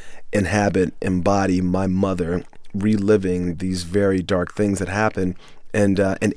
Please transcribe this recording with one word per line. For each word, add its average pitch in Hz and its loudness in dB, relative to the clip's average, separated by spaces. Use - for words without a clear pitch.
inhabit, 98 2
embody 92 2
my 92 0
mother, 90 0
reliving 98 2
these 92 -4
very 95 2
dark 90 -2
things 101 0
that 92 -4
happen, 95 0
and, 101 4
uh, 95 2
and 107 0